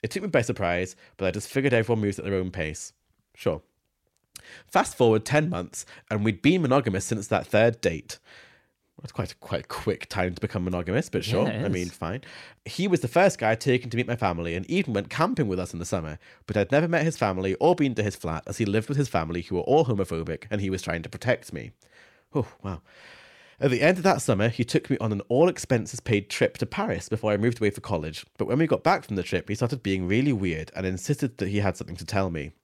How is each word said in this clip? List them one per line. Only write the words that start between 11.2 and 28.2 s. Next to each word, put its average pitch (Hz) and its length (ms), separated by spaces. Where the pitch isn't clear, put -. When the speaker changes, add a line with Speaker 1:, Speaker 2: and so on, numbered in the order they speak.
Speaker 1:
sure. 104 220
Speaker 2:
Yeah, 110 160
it - 20
Speaker 1:
I 104 40
Speaker 2:
is. 98 40
Speaker 1:
mean, 90 180
fine. 90 320
He - 200
was 180 140
the - 80
first 180 320
guy 113 160
taken 127 340
to 113 60
meet 117 120
my 117 100
family 85 380
and 92 140
even 175 240
went 101 160
camping 165 380
with 92 100
us 90 140
in 87 80
the 85 60
summer, 78 340
but 104 100
I'd 101 160
never 151 160
met 160 160
his 160 100
family 95 460
or 170 140
been 139 200
to 107 80
his 104 140
flat 80 280
as 101 120
he 113 80
lived 107 240
with 139 80
his 139 100
family 85 360
who - 120
were 87 60
all 151 240
homophobic 85 640
and 107 80
he 98 100
was 92 120
trying 85 220
to - 60
protect - 440
me. 76 180
Oh, 131 100
wow. 95 200
At 147 100
the 123 100
end 185 180
of 180 40
that 185 180
summer, 110 280
he 117 160
took - 240
me 135 100
on 110 140
an 98 160
all-expenses-paid 117 1000
trip - 280
to - 80
Paris 127 420
before 107 240
I 104 60
moved 117 240
away 107 80
for - 100
college, 80 460